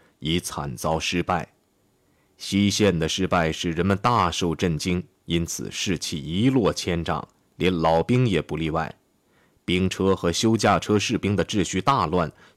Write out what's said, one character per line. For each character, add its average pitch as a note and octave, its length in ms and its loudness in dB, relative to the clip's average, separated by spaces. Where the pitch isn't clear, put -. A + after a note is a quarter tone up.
已 D#2+ 200 -2
惨 - 380 -8
遭 D#2+ 200 -2
失 F2 240 -2
败。 F2 240 -2
西 G2+ 320 2
线 G2 280 4
的 D#2+ 120 0
失 F#2 180 -2
败 E2 240 2
使 F2 180 -4
人 E2 160 -2
们 G2 120 2
大 G2+ 340 2
受 E2 240 -2
震 E2+ 220 0
惊， F2 260 -2
因 E2+ 200 0
此 - 240 -8
士 E2+ 300 -4
气 - 180 -8
一 E2+ 320 0
落 A2+ 220 2
千 E2+ 320 -4
丈， D#2+ 240 -4
连 F2+ 200 2
老 E2 240 4
兵 B2 240 2
也 F2+ 160 2
不 - 140 -8
例 D#2+ 140 -4
外。 D#2 260 -4
兵 F2+ 240 2
车 F#2+ 260 2
和 F2 160 0
休 A2+ 240 2
驾 G#2 240 4
车 G#2 180 2
士 G2+ 200 0
兵 G2 180 -2
的 F2 80 0
秩 F#2+ 220 0
序 F#2 160 -2
大 C3 240 2
乱， D#2+ 260 0